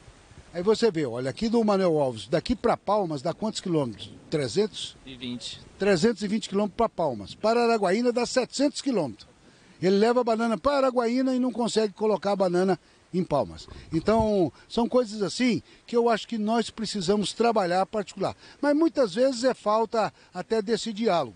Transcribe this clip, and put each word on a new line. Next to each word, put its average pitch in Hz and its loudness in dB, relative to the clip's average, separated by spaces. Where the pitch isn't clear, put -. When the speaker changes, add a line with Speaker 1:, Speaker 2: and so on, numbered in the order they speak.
Speaker 1:
Aí 175 -6
você 214 2
vê, 160 -2
olha, 127 -4
aqui 220 -4
do 233 2
Manuel 190 4
Alves, 120 0
daqui 160 0
pra 208 2
Palmas 170 -2
dá 165 -2
quantos 208 -6
quilômetros? 143 -2
Trezentos? 151 -2
Speaker 2:
E 131 -16
vinte. 123 -10
Speaker 1:
Trezentos 196 2
e 208 -2
vinte 196 -2
quilômetros 202 -2
pra 226 2
Palmas. 123 -6
Para 233 0
Araguaína 233 2
dá 240 -2
setecentos 262 0
quilômetros. 165 -4
Ele 190 4
leva 240 4
a - -2
banana 226 0
pra 285 0
Araguaína 254 0
e 254 0
não 247 0
consegue 220 0
colocar 202 0
a - 0
banana 185 2
em 180 0
Palmas. 98 -4
Então, 202 2
são 233 0
coisas 220 0
assim 202 0
que - -6
eu 233 4
acho 220 0
que 233 -6
nós 214 0
precisamos 202 -2
trabalhar 202 2
particular. 190 -6
Mas 285 2
muitas 294 2
vezes 247 0
é 254 2
falta 214 -2
até 214 -4
desse 220 -4
diálogo. 175 0